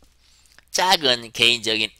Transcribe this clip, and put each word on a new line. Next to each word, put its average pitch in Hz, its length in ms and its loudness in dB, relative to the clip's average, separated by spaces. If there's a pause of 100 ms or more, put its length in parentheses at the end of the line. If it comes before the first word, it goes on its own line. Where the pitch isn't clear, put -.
(720)
작은 139 600 0
개인적인 110 680 0